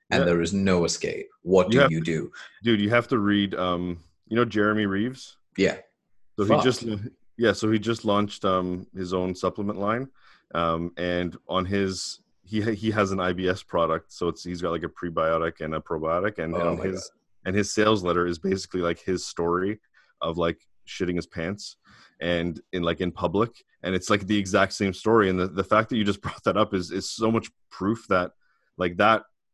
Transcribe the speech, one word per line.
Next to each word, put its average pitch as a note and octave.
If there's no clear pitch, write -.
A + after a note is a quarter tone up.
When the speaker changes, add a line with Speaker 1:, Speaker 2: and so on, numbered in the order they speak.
Speaker 1:
and F#2+
Speaker 2:
Yep. F2+
Speaker 1:
there E2+
is E2
no F#2+
escape. -
What F2+
Speaker 2:
You A2
Speaker 1:
do A#2+
Speaker 2:
have C#3+
Speaker 1:
you D#2+
Speaker 2:
to, D#2+
Speaker 1:
do?" D#2+
Speaker 2:
dude, A2
you G2+
have A#2+
to C3
read, G2+
um, F2+
you G#2+
know A#2+
Jeremy G#2+
Reeves? A2
Speaker 1:
Yeah. -
Speaker 2:
So G2+
Speaker 1:
Fuck. C3+
Speaker 2:
he C3
just, A#2+
yeah, A2+
so G#2+
he A2
just A2
launched, G#2
um, F#2
his F2+
own F#2
supplement G2
line, A2
um, E2+
and F2
on F#2
his, G2
he, G#2
he A2
has G2+
an F#2+
I F2+
B F2+
S F#2
product, E2
so F2
it's, E2
he's F2
got, F2
like, E2
a D#2+
prebiotic E2
and D#2
a D#2
probiotic, E2
and, E2
Speaker 1:
Oh F2
Speaker 2:
and E2+
on F2
Speaker 1:
my F#2
Speaker 2:
his, F#2
Speaker 1:
God. -
Speaker 2:
and F#2+
his G2+
sales G#2+
letter F2
is F2
basically, F#2+
like, E2+
his F#2
story F2+
of, E2
like, E2+
shitting F2+
his E2+
pants F2+
and E2+
in, F2+
like, E2+
in F2
public, F#2
and F#2
it's, F2+
like, F#2+
the G#2
exact F#2+
same G2
story. A2
And F#2
the, F#2
the F#2+
fact A2
that C3
you G#2
just G2
<laughs> -
brought -
that F#2+
up G#2
is, F2+
is G2
so A2
much A2+
proof G2+
that, F2+
like, F2
that G#2+